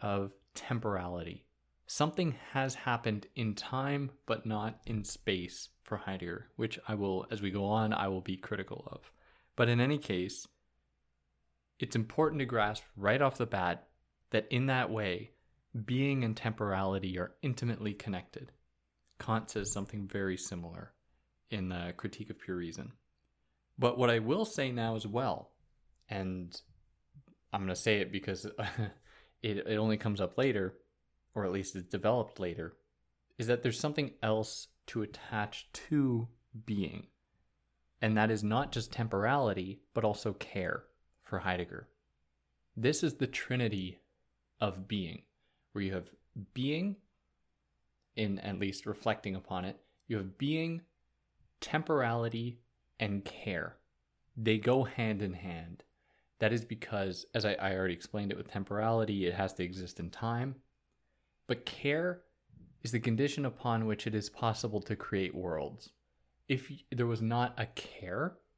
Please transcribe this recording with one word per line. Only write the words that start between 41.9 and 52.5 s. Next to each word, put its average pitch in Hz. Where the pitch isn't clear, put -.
This 131
is 151
the 131
trinity 104
of 190
being, -
where 104
you 95
have 90
being, 156
in 101
at 98
least 98
reflecting 104
upon 92
it, 95
you 113
have 95
being, 160
temporality, 120